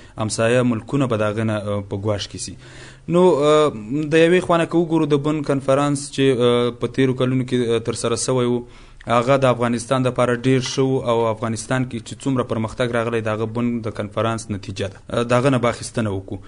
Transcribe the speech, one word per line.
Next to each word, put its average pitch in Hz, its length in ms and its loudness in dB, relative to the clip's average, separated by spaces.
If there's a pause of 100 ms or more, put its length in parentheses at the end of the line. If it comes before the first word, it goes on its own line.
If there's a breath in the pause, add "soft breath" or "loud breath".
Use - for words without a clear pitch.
(180 loud breath)
همسایه 113 440 2
ملکونه 123 440 0
به 113 120 0
د 104 40 0
هغه 107 220 -2
نه، 110 100 0
اه، 101 360 -4
په 104 80 -6
ګواښ 101 300 -4
کې 95 100 -14
سي. - 180 -12 (540 loud breath)
نو، 175 260 6
اه، 151 360 4 (320)
د 151 120 0
یوې 165 240 6
خوا 175 180 2
نه 165 80 2
که 165 120 0
وګورو 160 280 2
د 147 80 2
بن 151 280 0
کنفرانس 143 720 0
چې، 139 100 -2
اه، 120 500 4
په 117 160 -6
تیرو 131 260 2
کلونو 127 300 0
کې، 127 100 -6
اه، 117 260 2
ترسره 113 360 -2
سوی 127 300 0
و، 120 180 0 (440 loud breath)
هغه 120 300 4
د 131 80 2
افغانستان 120 600 0
دپاره 123 300 0
ډیر 131 240 2
ښه 127 200 -4
و 131 200 2
او 117 280 0
افغانستان 113 600 -4
کې 120 100 -8
چې - 140 -14 (100)
څومره 131 200 0
پرمختګ 113 480 -4
راغلی 117 300 -2
د 107 60 -4
هغه 110 180 -2
بن 120 360 -2
د 107 80 -6
کنفرانس 110 640 -4
نتیجه 98 360 -6
ده، - 100 -12 (120)
اه، 120 140 -2
د 117 100 -2
هغه 123 160 4
نه 131 80 2
به 117 120 2
اخیستنه 110 400 -4
وکړو. 98 280 -6 (100)